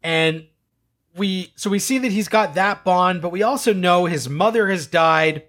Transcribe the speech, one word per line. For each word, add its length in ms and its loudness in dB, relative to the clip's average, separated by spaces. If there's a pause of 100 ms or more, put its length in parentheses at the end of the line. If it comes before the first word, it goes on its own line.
And 440 -2 (680)
we, 400 -4
so 140 -6
we 80 2
see 200 -2
that 140 -2
he's 160 -2
got 260 0
that 300 -2
bond, 380 2
but 100 -6
we 100 -2
also 300 0
know 340 2
his 220 -4
mother 400 0
has 180 -2
died. 640 2